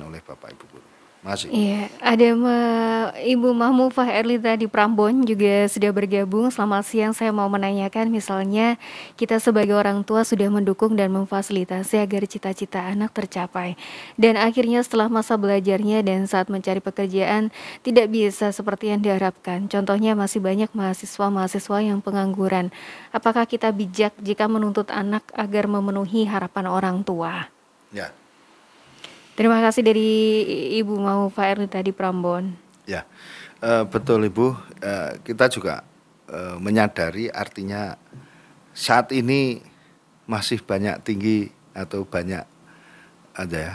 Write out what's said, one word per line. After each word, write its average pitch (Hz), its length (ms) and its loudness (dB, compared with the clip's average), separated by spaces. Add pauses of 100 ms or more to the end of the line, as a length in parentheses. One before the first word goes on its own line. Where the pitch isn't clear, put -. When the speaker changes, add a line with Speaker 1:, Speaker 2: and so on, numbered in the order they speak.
Speaker 1:
oleh 80 180 -14
Bapak - 300 -20
Ibu - 160 -20
guru. 64 220 -20 (320)
Makasih. 196 280 -6
Speaker 2:
Iya, 208 320 0 (160)
ada 233 380 6
me-, 226 760 0 (160)
Ibu 247 240 2
Mahmufah 254 580 4
Erlita 226 460 0
di 220 160 -2
Prambon 220 560 4
juga 202 400 4
sudah 202 240 0
bergabung. 202 640 0
"Selamat 208 320 0
siang, 220 320 0
saya 220 160 0
mau 202 160 0
menanyakan, 202 640 0
misalnya 208 640 0 (380)
kita 226 260 0
sebagai 214 320 4
orang 202 320 2
tua 220 160 2
sudah 214 260 2
mendukung 208 460 2
dan 202 160 2
memfasilitasi 190 880 -2
agar 202 280 0
cita-cita 196 600 -6
anak 202 260 -2
tercapai. 180 600 -6 (400)
Dan 226 240 4
akhirnya 233 420 2
setelah 226 300 2
masa 226 240 0
belajarnya 202 720 2
dan 190 240 0
saat 185 160 2
mencari 190 320 -2
pekerjaan 196 720 0 (320)
tidak 233 260 4
bisa 208 460 0
seperti 208 400 -4
yang 208 80 0
diharapkan. 190 640 -2
Contohnya 202 480 2
masih 202 260 0
banyak 196 300 0
mahasiswa-mahasiswa 196 1120 -2
yang 202 240 0
pengangguran. 190 640 0 (400)
Apakah 233 400 0
kita 226 240 0
bijak 208 460 0
jika 208 260 -2
menuntut 208 480 0
anak 202 400 -4
agar 208 320 -2
memenuhi 202 640 0
harapan 190 400 -4
orang 185 320 0
tua?" 170 480 -6 (400)
Speaker 1:
Ya. 95 240 -12 (1200)
Speaker 2:
Terima 226 240 4
kasih 226 240 2
dari 220 260 6 (720)
Ibu 214 160 -2
Mahmufah 196 540 0
Erlita 202 280 -2
di 190 140 -2
Prambon. 185 640 -2 (300)
Speaker 1:
Ya, 90 180 -8 (560)
eh, 113 240 2
betul 107 400 2
Ibu. 107 240 2 (320)
Eh, 87 420 -6
kita 123 300 2
juga, 85 320 -6 (420)
eh, 90 300 -12
menyadari 101 760 0
artinya 101 680 -8 (720)
saat 120 400 2
ini 131 480 0 (640)
masih 110 400 -4
banyak 101 400 -2
tinggi 104 480 0 (200)
atau 95 360 -8
banyak 90 400 -6 (840)
ada 87 260 -8
ya, 82 160 -8